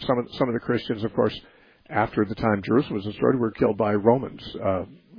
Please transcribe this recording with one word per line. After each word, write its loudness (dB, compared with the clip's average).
Some 2
of, -4
some 0
of -2
the -2
Christians, -2
of -4
course, 2
after 0
the -4
time 2
Jerusalem 2
was -6
destroyed, 2
were 0
killed 0
by 2
Romans. 2
Uh, 0